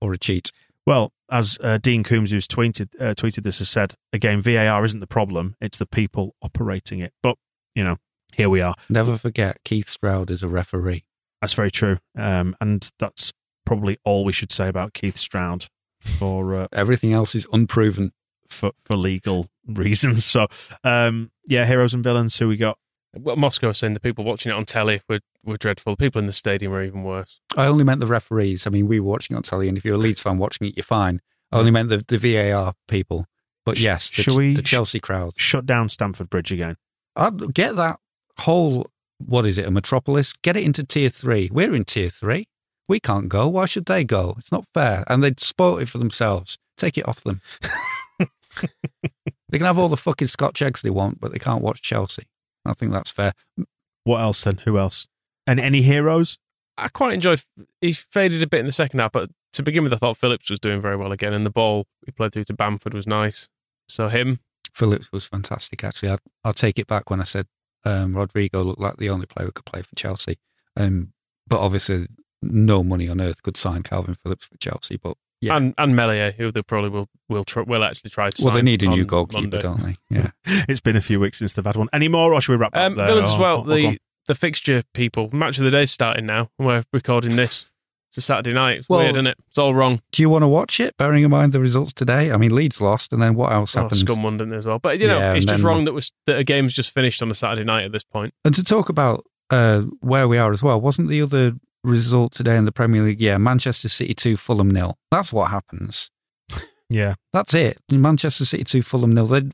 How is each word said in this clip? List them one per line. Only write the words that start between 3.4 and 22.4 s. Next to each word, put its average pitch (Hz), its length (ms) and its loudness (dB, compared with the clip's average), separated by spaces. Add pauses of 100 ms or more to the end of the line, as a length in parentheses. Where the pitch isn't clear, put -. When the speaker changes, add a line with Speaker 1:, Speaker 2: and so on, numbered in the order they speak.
Speaker 2:
this, 101 160 -4
has 98 100 -2
said, 101 260 0 (180)
"Again, 104 280 0
V 117 160 2
A 110 120 4
R 104 160 2
isn't 107 160 -2
the 95 60 -12
problem. 98 540 -2
It's 107 180 -4
the 95 80 -4
people 101 560 -4
operating 95 580 -6
it." 87 120 -10 (100)
But, 123 140 0 (380)
you 107 80 0
know, 90 140 0 (360)
here 107 160 0
we 95 120 4
are. 90 140 -2 (140)
Speaker 1:
Never 113 280 2
forget, 110 480 -4
Keith 107 240 -2
Stroud 95 420 -2
is 92 140 -6
a 90 40 -4
referee. 90 560 -4 (360)
Speaker 2:
That's 104 140 -4
very 104 160 -2
true. 98 280 0 (180)
Um, 92 440 -2
and 104 280 -2 (120)
that's - 320 -2 (340)
probably 104 380 -2
all 101 200 0
we 95 80 0
should - 200 -4
say 95 160 0
about 90 260 -6
Keith 98 220 -6
Stroud 90 500 -4 (340)
for, 95 540 -4
uh, 95 180 -4
Speaker 1:
Everything 113 400 0
else 110 220 2
is 110 180 -4
unproven. 107 600 2 (360)
Speaker 2:
for, - 300 -4
for - 180 -4
legal 92 500 -2 (120)
<laughs> - 80 -20
reasons. 107 580 0
So, 107 240 2 (340)
um, 117 480 0 (160)
yeah, 120 200 2
heroes 123 280 4
and 123 80 -2
villains, 120 360 0
who 117 100 2